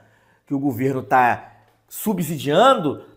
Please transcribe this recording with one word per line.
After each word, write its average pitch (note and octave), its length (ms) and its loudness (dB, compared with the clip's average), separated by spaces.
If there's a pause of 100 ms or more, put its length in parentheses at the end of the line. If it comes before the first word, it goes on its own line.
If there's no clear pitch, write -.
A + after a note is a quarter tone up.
(480)
que D3 60 -4
o C#3 60 -2
governo C3 440 -2
tá B2 500 0 (340)
subsidiando E3 1200 0 (100)